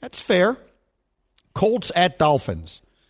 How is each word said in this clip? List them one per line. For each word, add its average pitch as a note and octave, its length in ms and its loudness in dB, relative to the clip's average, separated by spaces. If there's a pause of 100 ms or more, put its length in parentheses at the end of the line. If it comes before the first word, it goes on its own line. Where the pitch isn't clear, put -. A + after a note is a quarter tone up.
that's - 200 -16
fair. G3+ 360 2 (1000)
"Colts F#3+ 400 0
at F3 240 2
Dolphins. G#2 600 -2 (300)